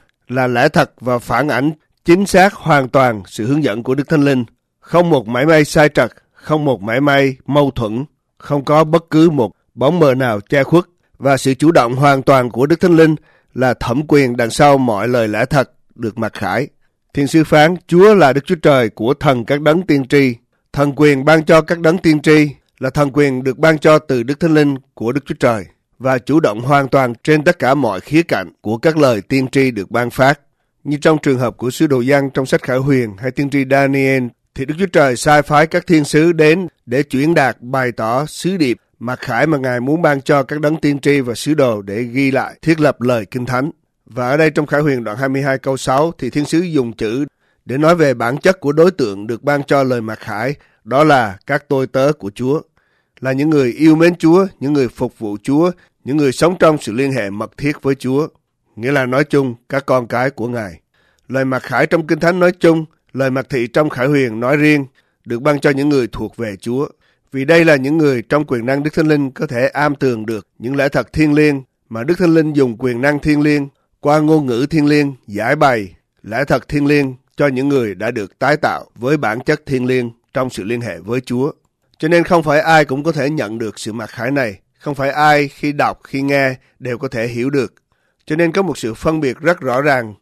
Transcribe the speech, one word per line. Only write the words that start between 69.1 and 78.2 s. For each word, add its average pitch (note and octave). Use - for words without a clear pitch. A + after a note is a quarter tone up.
có D#3
thể C3
am D3
tường A#2+
được G#2+
những B2+
lẽ C#3
thật C3+
thiêng D3+
liêng D3
mà A2+
Đức E3+
Thánh E3+
Linh D#3
dùng C3
quyền B2
năng C#3+
thiêng D3
liêng D3
qua D3
ngôn D#3
ngữ B2
thiêng D3+
liêng D3
giải G#2+
bày A#2+
lẽ A#2
thật C#3
thiêng C#3+
liêng C#3+
cho D3
những C3+
người A#2+
đã F#2+
được G#2+